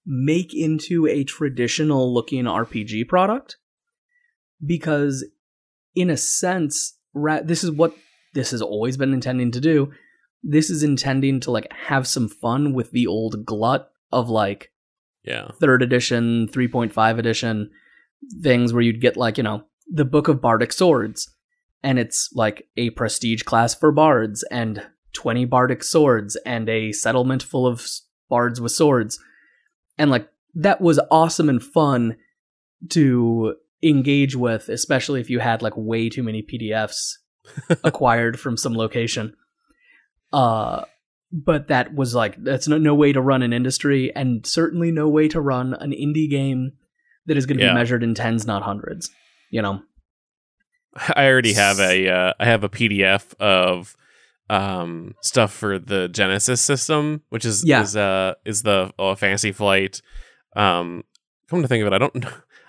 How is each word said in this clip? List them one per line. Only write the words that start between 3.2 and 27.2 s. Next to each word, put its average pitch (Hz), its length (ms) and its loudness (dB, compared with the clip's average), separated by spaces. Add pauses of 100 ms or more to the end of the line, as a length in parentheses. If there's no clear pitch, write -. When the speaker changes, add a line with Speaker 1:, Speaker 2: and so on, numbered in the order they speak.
Speaker 1:
because 143 600 -2 (720)
in 180 140 2
a 151 80 0
sense, - 800 -2 (160)
ra-, 151 300 -2
this 165 200 -2
is 170 80 -2
what 160 240 0 (380)
this 123 180 -4
has 117 100 -4
always 107 360 -4
been 135 160 0
intending 127 380 -2
to 123 100 -4
do. 147 300 2 (500)
This 156 280 2
is 156 140 -2
intending 135 580 0
to, 127 100 -6
like, 110 200 -4
have 135 360 -2
some 117 200 0
fun 131 460 -2
with 127 180 -4
the 123 160 0
old 110 380 -4
glut 117 440 -2 (220)
of, 120 180 0
like, 101 420 -2 (520)
Speaker 2:
Yeah. 110 280 -10 (100)
Speaker 1:
third 131 200 2
edition, 117 680 0
three 127 180 -2
point 120 260 -4
five 113 260 0
edition 113 500 -2 (720)
things 120 320 2
where 120 80 2
you'd 117 200 2
get, 120 160 2
like, 113 200 -2
you 123 60 -2
know, 104 200 -4 (260)
the 151 160 0
Book 147 220 2
of 143 140 2
Bardic 117 320 2
Swords, 127 560 2 (520)
and 131 160 2
it's, - 360 -2
like, 107 420 -2
a 120 140 -2
prestige 113 540 -2
class 117 300 2
for 156 180 4
bards 131 600 2
and 110 340 -6 (280)
twenty 123 320 -2
bardic 127 380 0
swords 120 520 2 (100)
and 113 220 -4
a 110 240 -2
settlement 127 520 0